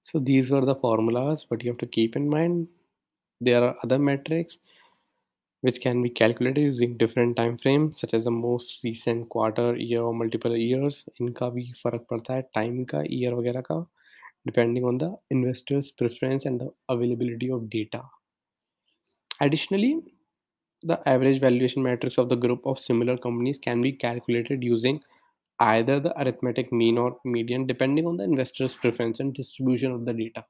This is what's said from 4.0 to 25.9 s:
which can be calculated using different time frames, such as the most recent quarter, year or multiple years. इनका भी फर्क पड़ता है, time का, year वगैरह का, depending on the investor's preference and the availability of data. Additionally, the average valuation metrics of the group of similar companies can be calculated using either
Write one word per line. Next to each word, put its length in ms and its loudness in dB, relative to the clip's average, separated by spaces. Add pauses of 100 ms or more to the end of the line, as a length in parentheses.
which 200 0
can 220 0
be 80 0
calculated 500 2
using 360 2
different 400 2
time 220 0
frames, 420 2
such 140 -4
as 100 2
the 60 0
most 540 -2
recent 440 -2
quarter, 480 0
year 260 -2
or 120 -2
multiple 420 -2
years. 480 0 (160)
इनका 360 -4
भी 160 -8 (120)
फर्क 260 -4
पड़ता 240 -6
है, 80 -4 (140)
time 340 -2
का, 120 -2 (160)
year 200 -2
वगैरह 220 -2 (100)
का, 140 -4 (640)
depending 380 0
on 140 0
the 120 -2 (200)
investor's 600 -2
preference 540 -2
and 160 -2
the 120 -8 (160)
availability 640 -2
of 200 -4
data. 320 -6 (1400)
Additionally, 600 0 (840)
the 260 -2
average 320 4
valuation 420 2
metrics 360 0
of 100 2
the 80 2
group 300 0
of 140 -4
similar 360 2
companies 420 -2
can 220 -2
be 120 2
calculated 680 -2
using 380 0 (600)
either 400 4